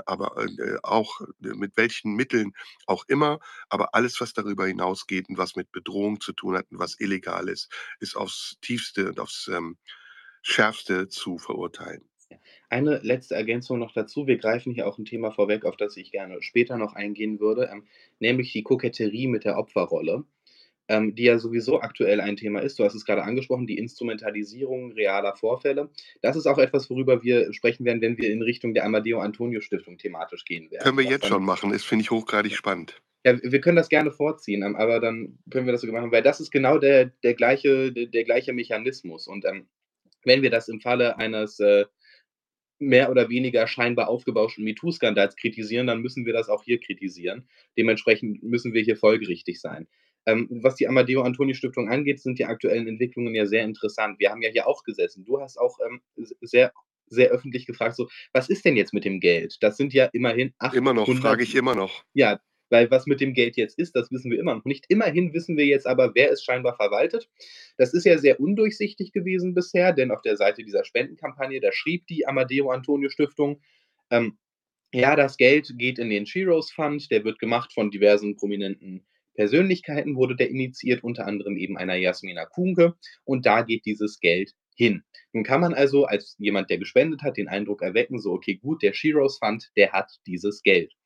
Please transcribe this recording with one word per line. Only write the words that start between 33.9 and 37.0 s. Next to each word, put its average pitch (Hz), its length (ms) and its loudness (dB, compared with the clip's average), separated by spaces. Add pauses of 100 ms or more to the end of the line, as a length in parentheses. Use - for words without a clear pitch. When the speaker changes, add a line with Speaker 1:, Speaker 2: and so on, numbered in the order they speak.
Speaker 2:
vorziehen, 139 520 -4
ähm, 101 120 -4
aber 113 240 2
dann 113 400 -6 (120)
können 127 160 -2
wir 123 60 2
das 120 80 -2
sogar 113 200 -6
machen, 117 100 -6
weil 113 120 6
das 135 160 4
ist - 120 -12
genau 139 280 4
der, 139 260 6 (180)